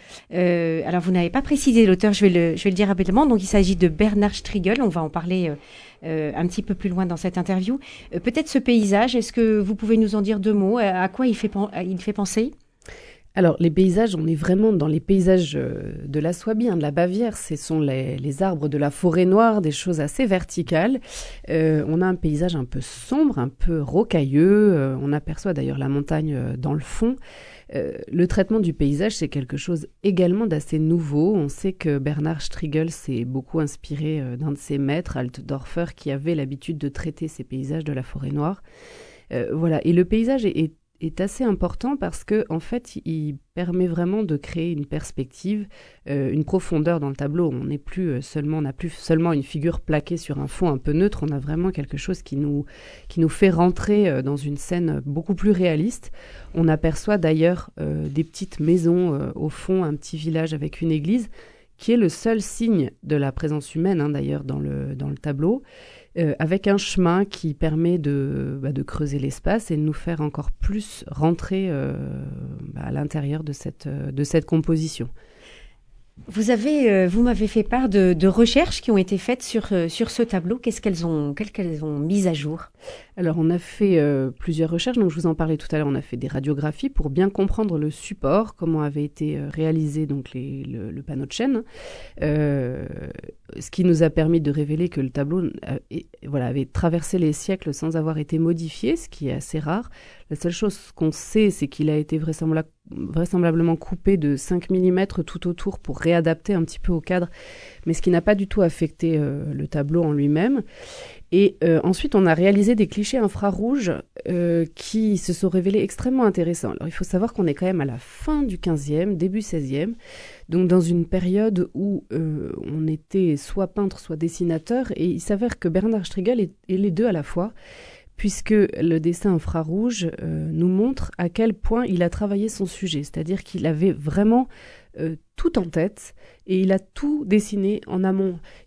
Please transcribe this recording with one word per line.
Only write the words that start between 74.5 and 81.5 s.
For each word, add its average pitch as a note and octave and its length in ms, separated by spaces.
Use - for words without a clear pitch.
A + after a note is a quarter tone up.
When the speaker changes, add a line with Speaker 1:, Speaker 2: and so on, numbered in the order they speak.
Speaker 1:
Vous G#3 220
avez, B3+ 420
euh, F#3 160
vous G#3+ 160
m'avez G#3+ 240
fait G#3+ 160
part B3+ 240
de, F#3 240
de F3 160
recherches A#3 520
qui A#3+ 120
ont G#3 40
été F#3+ 220
faites B3+ 240
sur, - 300
euh, E3+ 160
sur A3+ 220
ce - 120
tableau. G3 360
Qu'est-ce - 220
qu'elles F3 240
ont, D3 300
quelles G#3 160